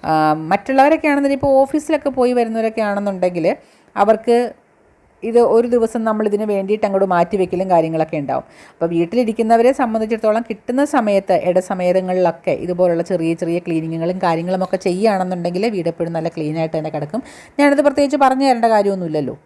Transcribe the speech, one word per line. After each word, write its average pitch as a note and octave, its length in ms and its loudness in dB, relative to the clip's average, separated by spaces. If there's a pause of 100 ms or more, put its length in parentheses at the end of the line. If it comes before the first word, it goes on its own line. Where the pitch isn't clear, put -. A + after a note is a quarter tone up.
ആ, - 20 0 (400)
മറ്റുള്ളവരൊക്കെ C4+ 580 2
ആണെന്നുണ്ടെങ്കിൽ C#4 320 0
ഇപ്പോൾ C#4 100 2 (100)
ഓഫീസിലൊക്കെ D4 560 -2
പോയി B3 200 2
വരുന്നവരൊക്കെ A3+ 500 -2
ആണെന്നുണ്ടെങ്കിൽ F#3 580 -2 (500)
അവർക്ക് A3 420 2 (920)
ഇത് A#3 100 4 (160)
ഒരു A#3 180 4
ദിവസം A3+ 340 0
നമ്മൾ G#3+ 220 -2
ഇതിന് G#3 240 -2
വേണ്ടിയിട്ട് G3+ 340 -2
അങ്ങോട്ട് G3 260 2
മാറ്റി F3 280 0
വയ്ക്കലും F#3 320 -2
കാര്യങ്ങളൊക്കെ D#3+ 500 0
ഉണ്ടാവും. C3 220 -4 (280)
അപ്പോൾ E3 220 -4
വീട്ടിലിരിക്കുന്നവരെ A3+ 760 2 (100)
സംബന്ധിച്ചിടത്തോളം A3 680 0
കിട്ടുന്ന B3 360 -2 (100)
സമയത്ത് G3 420 2 (140)
ഇടസമയങ്ങളിലൊക്കെ F#3 1040 0 (100)
ഇതുപോലുള്ള F3 460 0
ചെറിയ E3 220 0 (100)
ചെറിയ E3+ 240 -2
ക്ലീനിങ്ങുകളും E3 580 -4
കാര്യങ്ങളും F3 420 -2
ഒക്കെ F#3 200 -4
ചെയ്യുകയാണെന്നുണ്ടെങ്കിൽ F#3 920 -2
വീട് E3 160 -2
എപ്പോഴും E3+ 240 -6
നല്ല E3 200 -4
ക്ലീൻ D#3 260 -4
ആയിട്ട് D#3+ 160 -6
തന്നെ D#3 180 -6
കിടക്കും. D3+ 260 -6 (380)
ഞാനത് C#4+ 280 4
പ്രത്യേകിച്ച് C#4 360 0
പറഞ്ഞു C4 240 2
തരേണ്ട A#3 260 2
കാര്യമൊന്നുമില്ലല്ലോ. F3 720 -2